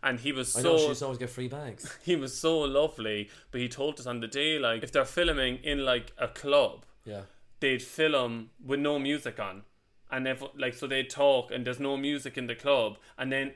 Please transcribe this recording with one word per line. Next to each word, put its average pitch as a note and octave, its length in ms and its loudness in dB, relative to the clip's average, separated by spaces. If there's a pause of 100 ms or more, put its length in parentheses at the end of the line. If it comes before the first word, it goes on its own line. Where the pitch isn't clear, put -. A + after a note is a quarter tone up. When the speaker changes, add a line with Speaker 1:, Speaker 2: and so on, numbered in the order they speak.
Speaker 1:
And B2+ 160 0
he C#3 140 -2
was C3 240 -2
Speaker 2:
I B2 60 0
Speaker 1:
so E3+ 100 6
Speaker 2:
know, D#3+ 60 8
she D3+ 100 6
used C#3 100 -2
to C#3+ 60 -4
always B2+ 160 -4
get A#2+ 100 -6
free B2+ 160 -6
bags. B2+ 520 -10
Speaker 1:
<laughs> - 40 -20
He F3 140 2
was C3 200 -4
so E3 220 2
lovely, C3+ 720 0 (220)
but B2+ 80 -4
he B2 80 -2
told C#3+ 320 -4
us B2+ 60 -10
on A#2+ 120 -4
the A2+ 80 -6
day, D3 320 0
like, A#2 240 0
if A#2 80 -8
they're C3+ 140 4
filming C3+ 580 0
in, C#3+ 220 -2
like, B2 340 0
a B2 80 0
club, C#3+ 580 2 (200)
Speaker 2:
Yeah. G2+ 220 -12 (340)
Speaker 1:
they'd C3 200 2
film B2 680 0 (100)
with C#3 200 -2
no D3 180 2
music C#3 400 -2
on. G2 240 -8 (480)
And C3 160 -2
if, C3 160 -2 (140)
like, B2+ 180 -2
so C3+ 140 -8
they'd C3+ 200 0
talk C3+ 440 4
and B2 120 -4
there's B2 140 -4
no C#3 180 -2
music C#3 400 -4
in B2 120 -6
the A#2 80 -6
club, B2 420 2 (180)
and C3 140 -4
then C3+ 260 -2